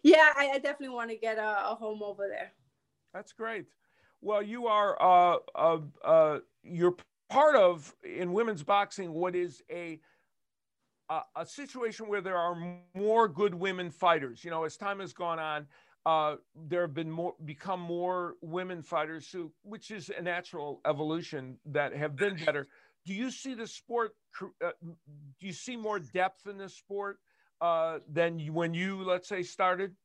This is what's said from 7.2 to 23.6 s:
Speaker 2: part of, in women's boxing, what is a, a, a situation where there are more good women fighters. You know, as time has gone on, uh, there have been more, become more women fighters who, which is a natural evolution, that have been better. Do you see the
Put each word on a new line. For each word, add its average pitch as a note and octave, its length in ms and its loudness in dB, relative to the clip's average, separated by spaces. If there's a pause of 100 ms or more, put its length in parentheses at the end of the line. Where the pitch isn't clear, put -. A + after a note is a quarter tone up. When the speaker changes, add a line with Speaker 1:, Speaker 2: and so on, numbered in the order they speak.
Speaker 2:
part C#4+ 260 6
of, F3 380 4 (100)
in F3 280 -6
women's G#3+ 300 -2
boxing, G3 500 -2
what F3 220 -2
is F3 360 -6
a, E3+ 280 -10 (1080)
a, D#3 120 -4 (160)
a D#3+ 100 -6
situation A#3 600 -10
where G3+ 120 -2
there F#3 160 -4
are F3 200 0 (380)
more G#3+ 340 4
good F3 260 0
women F3+ 360 -4
fighters. D3 540 2
You E3+ 60 -10
know, D#3+ 140 -2
as D#3 120 -8
time G3+ 240 -6
has F#3 120 -10
gone E3+ 260 -4
on, D3+ 280 -6 (380)
uh, D#3 320 2 (320)
there F3 140 0
have D3+ 120 -4
been D#3+ 160 -6
more, E3+ 240 -6 (100)
become F3+ 360 -8
more F3 640 -4
women F3+ 400 -6
fighters D#3 480 -6
who, E3+ 200 -10 (120)
which G#3 280 -16
is G3 260 -12
a F3 60 -10
natural E3+ 640 -6
evolution, D3+ 800 -4
that C#3+ 300 -2
have D3 200 -4
been G3 280 -2
better. C#3+ 240 -2 (360)
Do F#3+ 100 -10
you A#3+ 160 -6
see C4 240 -10
the A3 120 -10